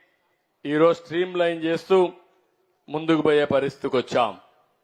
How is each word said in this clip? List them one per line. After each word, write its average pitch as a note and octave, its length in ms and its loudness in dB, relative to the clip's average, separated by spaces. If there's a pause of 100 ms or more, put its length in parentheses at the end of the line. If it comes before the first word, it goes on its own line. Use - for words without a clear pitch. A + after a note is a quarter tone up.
(640)
ఈరోజు D#3+ 380 2
స్ట్రీమ్‌లైన్ E3+ 600 -4
చేస్తూ E3+ 480 0 (760)
ముందుకు D#3 320 -2
పోయే D3 240 2
పరిస్థితికి C3+ 520 -2
వచ్చాం. A#2 400 -2 (460)